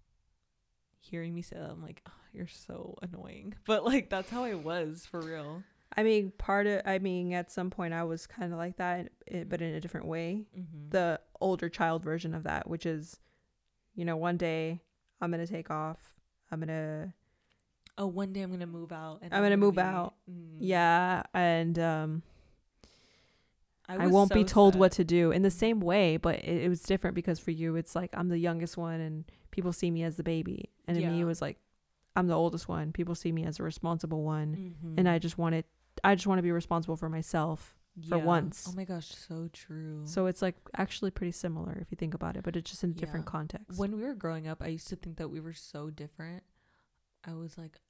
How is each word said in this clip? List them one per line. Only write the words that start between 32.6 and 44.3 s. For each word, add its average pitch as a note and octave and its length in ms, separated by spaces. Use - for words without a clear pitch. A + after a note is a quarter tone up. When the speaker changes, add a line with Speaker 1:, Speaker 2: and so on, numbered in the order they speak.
Speaker 2:
one. D#3+ 240
People E3+ 220
see E3+ 180
me E3 120
as E3 160
a - 20
responsible D#3+ 600
one. D3+ 340
Speaker 1:
Mm-hmm. E3 420
Speaker 2:
And F#3 100
I E3+ 100
just E3 180
wanted, E3 280
I G3 100
just F#3+ 120
wanna F#3 160
be F3 100
responsible E3+ 440
for D#3+ 140
myself D#3+ 680
for F3 80
Speaker 1:
Yeah. D#3+ 80
Speaker 2:
once. E3 460
Speaker 1:
Oh - 40
my F#3+ 100
gosh, F3+ 300
so E3 380
true. D#3 540
Speaker 2:
So F3 200
it's, F3+ 140
like, F#3 160
actually F#3+ 340
pretty F3 220
similar E3 500
if - 80
you E3+ 60
think D#3+ 180
about E3 240
it, - 60
but E3+ 120
it's E3 140
just - 140
in F3 60
a E3 40
different E3 320
Speaker 1:
Yeah. - 60
Speaker 2:
context. E3+ 460
Speaker 1:
When G3+ 180
we G#3+ 80
were C#4 100
growing E3 340